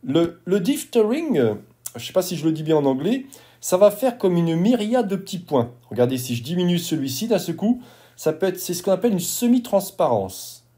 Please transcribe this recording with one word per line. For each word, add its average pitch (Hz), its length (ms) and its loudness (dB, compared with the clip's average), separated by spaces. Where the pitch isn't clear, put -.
Le, 165 400 0
le 196 160 0
diftering, 240 760 0
euh, 113 180 2
je 120 100 -12
sais - 80 -14
pas 185 80 2
si 185 140 -4
je 147 100 -6
le 160 60 2
dis 156 120 -4
bien 156 140 2
en 143 80 2
anglais, 156 400 0
ça - 160 0
va 202 140 8
faire 240 260 -2
comme 185 180 2
une 165 200 2
myriade 220 520 2
de 190 80 -2
petits 180 240 -8
points. 120 320 0
Regardez, 123 280 0
si 123 180 -6
je 117 80 -8
diminue 175 340 0
celui-ci 143 520 -4
d'un 202 100 2
seul 165 160 -6
coup, 233 260 0
ça 156 180 -2
peut 170 120 -2
être, 185 140 -2
c'est - 140 -6
ce 180 100 -6
qu'on 196 80 0
appelle 196 220 2
une 175 80 0
semi-transparence. 185 1400 0